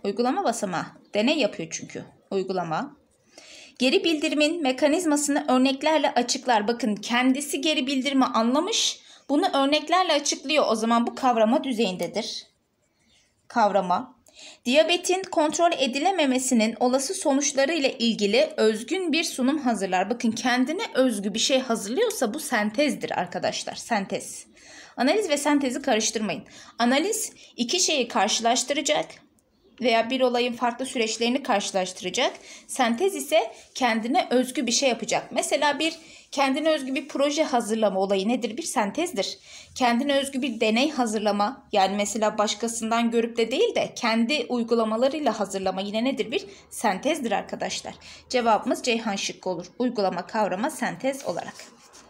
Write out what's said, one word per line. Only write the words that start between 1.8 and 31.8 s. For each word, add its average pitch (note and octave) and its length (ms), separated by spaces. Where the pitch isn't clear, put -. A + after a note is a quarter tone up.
Uygulama. F#3 680
Geri C4 240
bildirimin D#4 600
mekanizmasını D4 840
örneklerle C#4 680
açıklar. A#3+ 540
Bakın G#3+ 280
kendisi C4 680
geri D4+ 260
bildirimi C4+ 380
anlamış. C#4+ 720
Bunu D4 240
örneklerle D4+ 600
açıklıyor. D4 560
O A3+ 60
zaman A#3 320
bu - 80
kavrama A#3+ 480
düzeyindedir. G3 840
Kavrama. G#3+ 680
Diyabetin E4+ 580
kontrol E4 560
edilememesinin C4 1000
olası C4 340
sonuçları C#4 600
ile C#4 240
ilgili A3 600
özgün A#3+ 540
bir D#4+ 120
sunum C#4 340
hazırlar. G3 520
Bakın A#3 220
kendine B3+ 500
özgü G#3+ 400
bir A3+ 60
şey C4 200
hazırlıyorsa A#3 760
bu D#4 60
sentezdir A3 800
arkadaşlar. - 560
Sentez. - 720
Analiz E4+ 320
ve C#4+ 80
sentezi C#4+ 440
karıştırmayın. G#3+ 600
Analiz C#4+ 540
iki A#3+ 240
şeyi D4+ 280
karşılaştıracak. A#3 960
Veya A3+ 280
bir C4 120
olayın A#3+ 320
farklı A#3+ 320
süreçlerini A#3 580
karşılaştıracak. G3+ 880